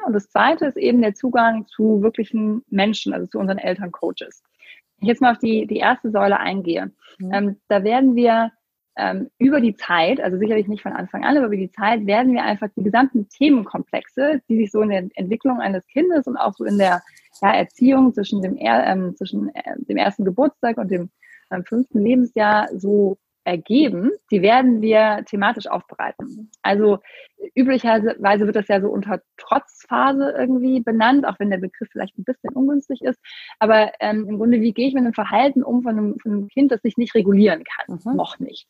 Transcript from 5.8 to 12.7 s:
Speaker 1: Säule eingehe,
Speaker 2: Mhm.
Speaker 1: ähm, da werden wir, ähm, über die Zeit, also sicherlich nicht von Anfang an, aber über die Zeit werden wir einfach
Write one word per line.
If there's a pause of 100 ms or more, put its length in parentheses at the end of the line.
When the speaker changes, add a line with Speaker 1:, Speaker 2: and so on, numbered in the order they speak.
Speaker 1:
Säule
eingehe, (260)
Speaker 2:
Mhm.
Speaker 1:
ähm, (120)
da
werden
wir, (440)
ähm,
über
die
Zeit,
also
sicherlich
nicht
von
Anfang
an,
aber
über
die
Zeit
werden
wir
einfach